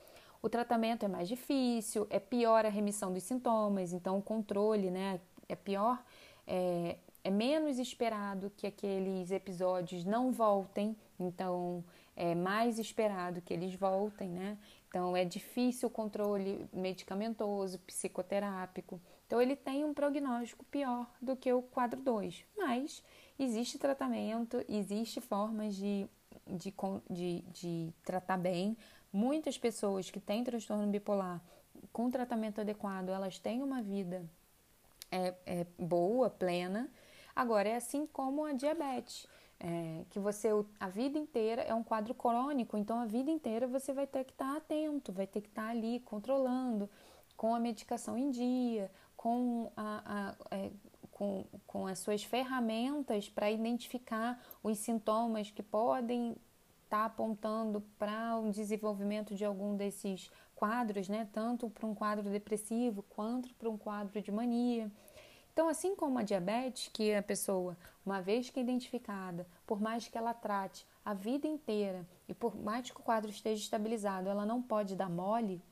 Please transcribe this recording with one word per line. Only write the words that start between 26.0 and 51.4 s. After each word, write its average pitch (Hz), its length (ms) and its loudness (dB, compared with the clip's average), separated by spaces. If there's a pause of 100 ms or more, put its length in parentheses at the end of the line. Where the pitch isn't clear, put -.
de, 185 260 -6
con-, 196 380 -4
de, 175 320 -2 (100)
de 165 400 -4 (120)
tratar 185 340 -2
bem. 185 380 2 (360)
Muitas 262 440 2
pessoas 202 540 0
que 196 100 -8
têm 226 240 -2
transtorno 214 420 -2
bipolar 202 540 0 (520)
com 240 180 2
tratamento 233 500 0
adequado, 202 500 -2
elas 190 280 -4
têm 233 240 -2
uma 269 180 -2
vida, 190 440 -2 (840)
é, 185 240 0 (120)
é 175 200 0 (120)
boa, 180 500 4
plena. 185 640 0 (440)
Agora, 214 340 4
é 226 80 2
assim 285 300 -2
como 277 380 -2
a 302 80 -2
diabetes, 277 720 -2 (340)
é, 170 500 -4
que - 80 -6
você, 208 340 2
o, 208 140 4 (120)
a 196 100 -4
vida 269 300 0
inteira 233 440 0
é - 120 0
um 233 80 0
quadro 226 320 -2
crônico, 247 640 2
então 220 240 0
a 240 60 -2
vida 254 240 0
inteira 254 360 0
você 262 260 -2
vai 277 140 -2
ter 262 180 -2
que 262 80 -10
tá 269 240 -2
atento, 302 560 -2
vai 190 140 -2
ter 208 140 -4
que 208 80 -10
tá 220 200 -6
ali 233 320 0
controlando, 247 880 0 (480)
com 226 180 2
a 233 60 2
medicação 233 580 -2
em 277 120 2
dia, 247 600 2 (260)
com 240 600 0
a, 208 580 -4 (160)
a, 202 60 -4
é, 196 140 -4 (400)
com, 196 340 -4 (220)